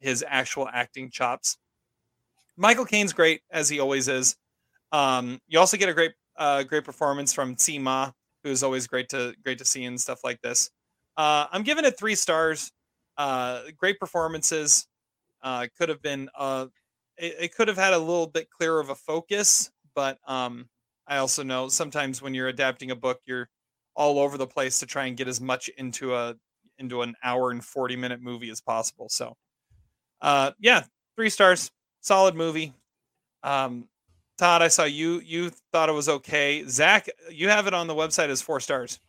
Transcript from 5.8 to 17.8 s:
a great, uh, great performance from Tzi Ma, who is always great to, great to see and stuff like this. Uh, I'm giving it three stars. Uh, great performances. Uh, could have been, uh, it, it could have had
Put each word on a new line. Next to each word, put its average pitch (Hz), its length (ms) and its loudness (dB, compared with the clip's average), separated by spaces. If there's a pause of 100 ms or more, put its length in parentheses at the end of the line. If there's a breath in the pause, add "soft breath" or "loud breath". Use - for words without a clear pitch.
a 165 60 0
great, 165 160 2 (260)
uh, 143 280 0
great 151 180 -2
performance 143 500 -2
from 127 220 -4
Tzi 147 240 0
Ma, 131 320 -2 (320)
who 143 80 -6
is 135 140 -2
always 131 240 -2
great 127 220 -4
to, 123 220 -4 (120)
great 127 140 -6
to 131 60 -8
see 127 200 -2
and 123 160 -8
stuff - 240 -6
like 123 160 -6
this. - 280 -2 (480)
Uh, 151 360 2
I'm 196 100 -4
giving 294 220 0
it 262 120 2
three 214 200 -2
stars. 160 560 0 (440)
Uh, 127 460 -4 (140)
great 196 240 0
performances. 160 880 0 (520)
Uh, 123 280 -4 (100)
could 170 100 0
have 143 140 -6
been, 139 340 -6
uh, 135 300 -4 (500)
it, 170 220 -8
it 170 160 -6
could 220 140 2
have 202 80 0
had 190 160 4